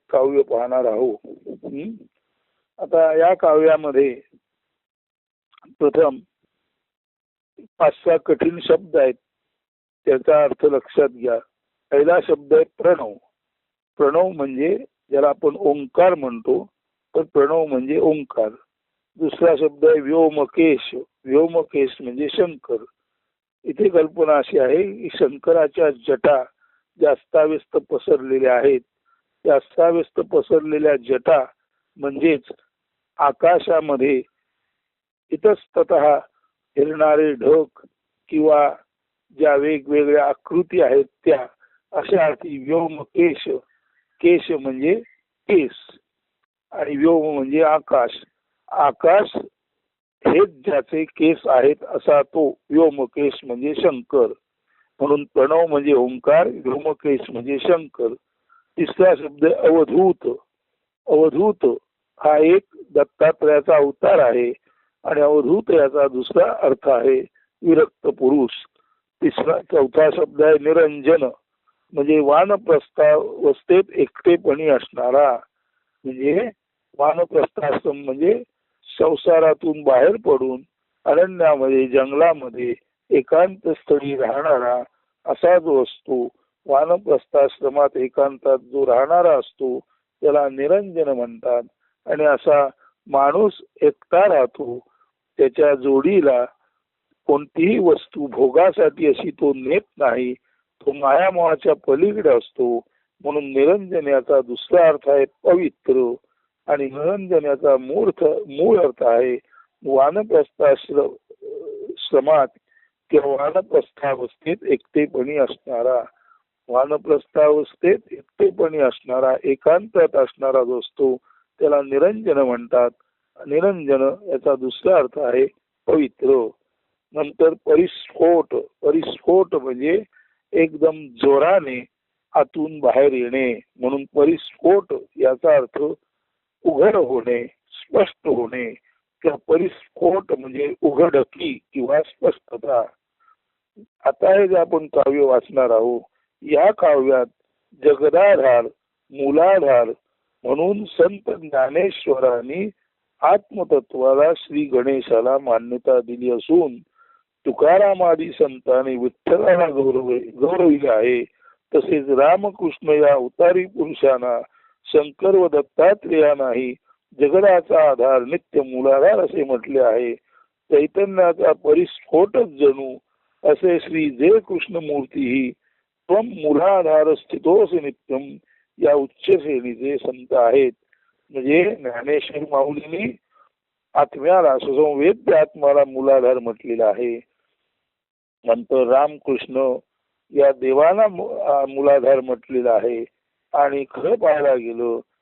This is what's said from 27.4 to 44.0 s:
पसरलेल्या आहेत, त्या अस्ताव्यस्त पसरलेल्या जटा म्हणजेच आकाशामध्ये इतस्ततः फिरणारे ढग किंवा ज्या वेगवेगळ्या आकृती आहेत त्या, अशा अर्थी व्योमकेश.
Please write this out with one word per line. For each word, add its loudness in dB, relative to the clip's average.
पसरलेल्या 0
आहेत, 2
त्या 2
अस्ताव्यस्त 0
पसरलेल्या 0
जटा 0
म्हणजेच -2
आकाशामध्ये 0
इतस्ततः 0
फिरणारे 0
ढग 2
किंवा 2
ज्या 2
वेगवेगळ्या 0
आकृती -4
आहेत 2
त्या, 0
अशा -2
अर्थी -6
व्योमकेश. -4